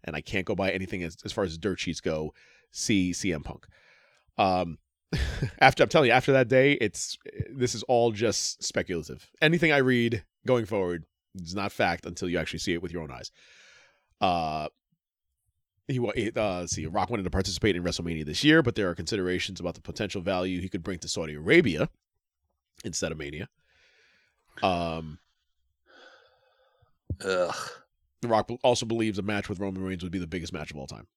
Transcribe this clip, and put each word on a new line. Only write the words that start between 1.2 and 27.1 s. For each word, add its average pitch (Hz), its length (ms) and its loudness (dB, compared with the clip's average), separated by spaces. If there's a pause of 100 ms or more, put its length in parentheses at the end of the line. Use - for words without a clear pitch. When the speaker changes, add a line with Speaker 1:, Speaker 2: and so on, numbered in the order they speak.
Speaker 1:
as 104 80 -8
far 107 100 0
as 82 160 -2
dirt 90 220 -4
sheets 85 200 -4
go. 78 320 -4 (380)
See 92 440 2
C 92 180 -2
M 73 100 -4
Punk. - 240 -14 (720)
Um, 90 400 2 (400)
<laughs> - 420 -4
after, 135 240 8
I'm 117 60 6
telling 151 200 4
you, 113 40 6
after 131 200 4
that 131 160 4
day, 131 260 6
it's, - 420 -2 (340)
this 123 240 -2
is 110 100 -6
all 120 280 4
just 104 500 -2
speculative. 82 640 -6 (140)
Anything 160 320 4
I 143 60 6
read 120 440 4 (240)
going 120 200 4
forward 90 400 -2 (280)
is 87 200 -12
not 101 180 -4
fact 87 320 0
until 92 240 -6
you 87 100 0
actually 82 200 -4
see 90 160 -2
it 85 80 -4
with 85 100 -8
your 85 100 -6
own 73 80 -12
eyes. 62 200 -14 (880)
Uh, 80 480 0 (1200)
he 135 100 -2
wa-, 113 160 0
it, 113 220 -2
uh, 104 240 0
let's 87 140 -6
see, 78 100 -6
Rock 90 240 0
wanted 113 140 -4
to 90 80 -4
participate 95 440 2
in 87 80 -2
WrestleMania 85 440 -4
this 76 180 -4
year, 156 180 8
but 120 120 0
there 95 160 0
are 82 40 -6
considerations 90 680 -4
about 87 140 -4
the - 60 -16
potential 98 400 -6
value 92 400 0
he 92 80 -6
could 90 140 -6
bring 90 160 -6
to - 100 -10
Saudi 80 260 -4
Arabia 90 540 4 (960)
instead 160 280 -4
of 156 40 -6
Mania. 151 320 -10 (1120)
Um, 82 560 -2 (2000)